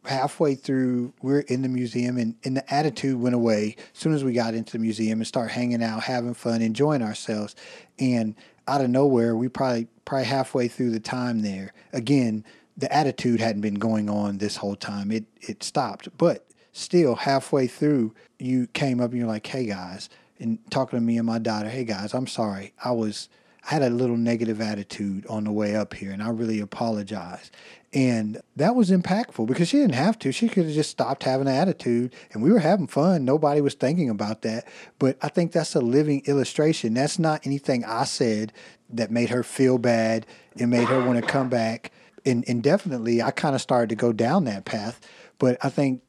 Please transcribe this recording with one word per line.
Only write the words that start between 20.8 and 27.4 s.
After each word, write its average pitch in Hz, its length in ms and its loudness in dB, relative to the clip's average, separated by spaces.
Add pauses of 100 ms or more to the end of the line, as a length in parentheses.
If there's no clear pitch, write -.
to 117 80 0
me 117 140 2
and 117 80 0
my 113 140 0
daughter, 107 280 -2
"Hey, 127 140 -6
guys, 107 320 -6
I'm 127 140 -4
sorry. 98 440 -6 (120)
I 123 80 -2
was, 110 360 -4 (400)
I - 60 -6
had 156 80 2
a 123 80 2
little 120 260 0
negative 117 440 0
attitude 101 640 -6
on 110 160 -6
the 107 80 -4
way 104 240 0
up 104 180 -2
here, 98 200 -10
and 98 100 -8
I 110 60 -6
really 113 320 -2
apologize." 101 880 -6 (420)